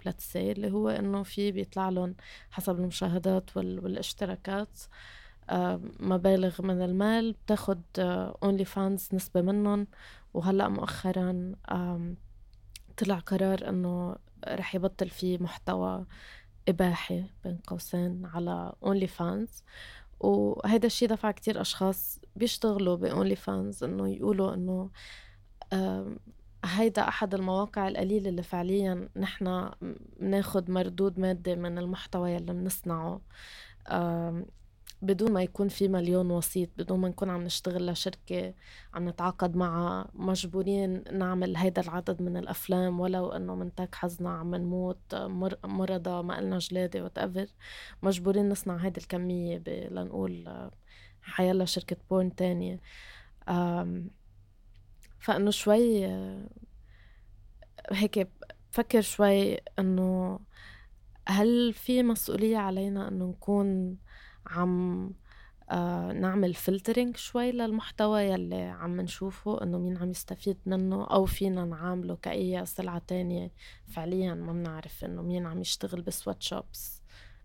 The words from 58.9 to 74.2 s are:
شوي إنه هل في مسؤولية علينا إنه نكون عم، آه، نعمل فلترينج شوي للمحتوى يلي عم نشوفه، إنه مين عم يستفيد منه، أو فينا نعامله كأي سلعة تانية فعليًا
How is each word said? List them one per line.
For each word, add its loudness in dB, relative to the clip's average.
شوي 6
إنه 2
هل 6
في 4
مسؤولية 4
علينا 0
إنه -2
نكون 2
عم، 0
آه، -2
نعمل 2
فلترينج 0
شوي -2
للمحتوى 2
يلي 0
عم -4
نشوفه، -4
إنه 0
مين -2
عم -2
يستفيد -4
منه، 0
أو 6
فينا 0
نعامله -4
كأي -2
سلعة -4
تانية -2
فعليًا -2